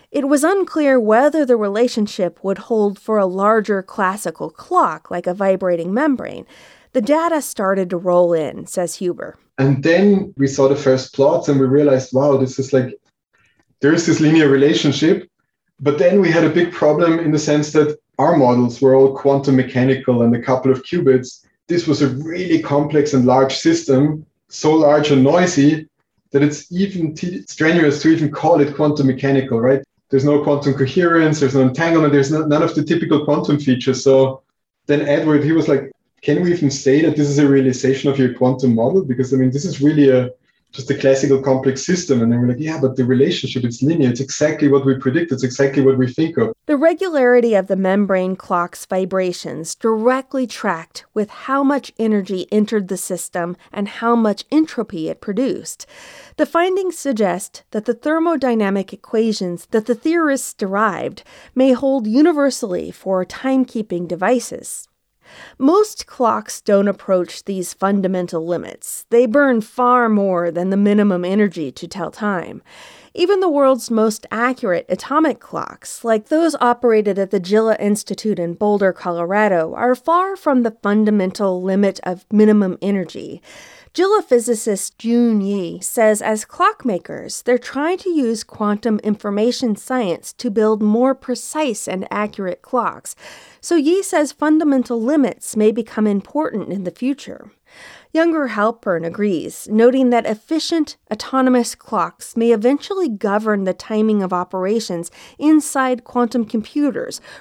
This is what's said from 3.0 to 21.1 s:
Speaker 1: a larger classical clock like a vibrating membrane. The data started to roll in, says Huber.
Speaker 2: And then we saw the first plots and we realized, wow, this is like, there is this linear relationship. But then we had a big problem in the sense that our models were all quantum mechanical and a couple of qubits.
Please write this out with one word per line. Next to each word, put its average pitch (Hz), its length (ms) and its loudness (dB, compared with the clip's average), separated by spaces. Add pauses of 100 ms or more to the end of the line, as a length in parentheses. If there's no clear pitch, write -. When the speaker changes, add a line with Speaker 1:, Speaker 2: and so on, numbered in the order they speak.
Speaker 1:
a 202 80 2
larger 196 580 0
classical 185 680 -6
clock 233 600 -2
like 180 160 -6
a 180 60 -2
vibrating 185 600 -2
membrane. 277 500 -2 (480)
The 262 80 0
data 311 400 0
started 190 500 -2
to 185 60 -4
roll 175 380 2
in, 160 320 -4
says 175 300 -6
Huber. 175 420 -8 (180)
Speaker 2:
And 135 260 0
then 190 540 2
we 135 120 0
saw 135 200 2
the 143 80 0
first 131 380 0
plots 135 340 2
and 139 100 2
we 135 80 2
realized, 131 460 2
wow, 139 240 2
this 131 220 -2
is 131 160 -2
like, 127 260 -2 (800)
there 147 140 4
is 165 100 0
this 156 160 2
linear 156 280 4
relationship. 151 840 2 (480)
But 143 200 0
then 185 240 4
we 170 80 4
had 160 120 2
a 156 60 4
big 175 240 0
problem 165 460 2
in 156 140 -2
the 151 60 2
sense 147 340 0
that 151 260 2 (200)
our 156 160 2
models 123 460 2
were 131 140 6
all 135 200 6
quantum 139 420 2
mechanical 127 680 0
and 117 120 4
a 117 60 -2
couple 131 320 0
of 127 100 -6
qubits. 131 640 0 (220)